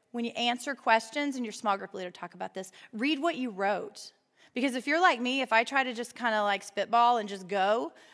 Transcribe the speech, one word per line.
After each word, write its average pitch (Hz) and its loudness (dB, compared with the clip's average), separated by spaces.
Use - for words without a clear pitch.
when 240 -4
you 226 -4
answer 240 -2
questions 262 2
in 247 -4
your 214 -6
small 202 0
group 190 -12
leader, 185 -8
talk 175 -12
about 185 -10
this, 190 -10
read 277 -2
what 330 0
you 254 -4
wrote. 196 -4
Because 254 0
if 247 -6
you're 311 2
like 294 6
me, 254 0
if 233 -2
I 226 6
try 269 0
to 254 -4
just 233 -8
kinda, 220 0
like, 202 0
spitball 233 4
and 202 -2
just 190 -10
go, 202 0